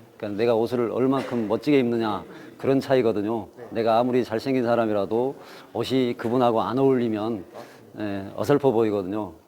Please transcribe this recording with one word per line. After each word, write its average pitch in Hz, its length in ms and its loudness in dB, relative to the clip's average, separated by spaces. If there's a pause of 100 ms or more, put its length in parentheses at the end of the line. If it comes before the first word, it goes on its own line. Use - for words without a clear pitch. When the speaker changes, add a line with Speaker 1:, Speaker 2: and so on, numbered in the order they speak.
(160)
Speaker 1:
그러니까 101 220 -6
내가 120 160 4
옷을 117 360 0
얼만큼 120 580 0
멋지게 135 320 2
입느냐 113 440 0 (320)
그런 135 240 2
차이거든요. 113 680 0 (100)
Speaker 2:
네. - 120 -16
Speaker 1:
내가 110 280 2
아무리 123 260 2
잘생긴 123 400 -2
사람이라도 117 720 0 (400)
옷이 120 420 0
그분하고 120 460 2
안 110 160 -2
어울리면, 113 640 0 (540)
예, 101 280 -6 (100)
어설퍼 135 360 2
보이거든요. 104 600 0 (160)